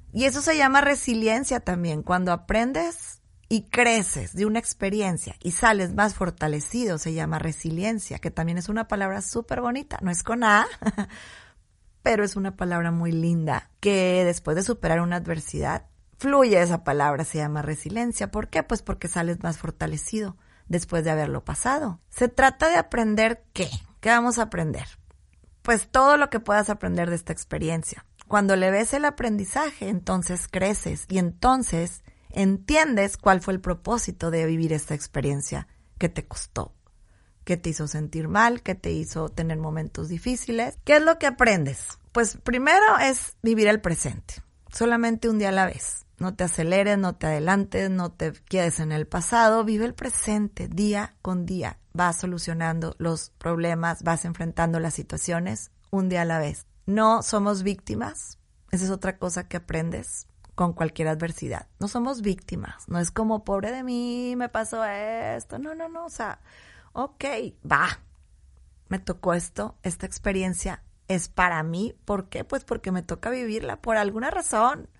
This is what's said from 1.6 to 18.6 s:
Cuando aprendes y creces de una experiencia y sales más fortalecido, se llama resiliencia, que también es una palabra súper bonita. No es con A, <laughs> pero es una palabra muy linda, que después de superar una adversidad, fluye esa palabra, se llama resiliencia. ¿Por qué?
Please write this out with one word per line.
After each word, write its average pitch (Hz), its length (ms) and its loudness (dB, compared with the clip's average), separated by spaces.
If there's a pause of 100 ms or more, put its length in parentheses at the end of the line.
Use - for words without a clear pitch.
Cuando 180 300 0
aprendes 254 920 -2 (300)
y 220 120 2
creces 226 680 2
de 190 120 0
una 214 140 2
experiencia 196 840 -2
y 175 80 -2
sales 196 420 4
más 208 200 2
fortalecido, 170 840 -2
se 160 160 -4
llama 160 240 -2
resiliencia, 165 840 -4
que - 120 -4
también 170 260 -2
es 175 120 -6
una 220 180 -2
palabra 196 340 -2
súper 233 380 -4
bonita. 247 420 -4
No 185 80 0
es 175 140 -2
con 233 220 0
A, 208 200 8 (140)
<laughs> 208 300 -2 (920)
pero 220 200 4
es 208 140 -4
una 190 180 -4
palabra 175 360 -2
muy 170 200 0
linda, 160 580 0 (120)
que 185 420 4
después 175 320 0
de 185 80 0
superar 170 380 0
una 175 160 0
adversidad, 160 720 -6 (300)
fluye 262 440 6
esa 175 240 2
palabra, 143 400 2
se 156 140 -4
llama 151 220 -2
resiliencia. 202 680 -4
¿Por 214 160 -4
qué? - 160 0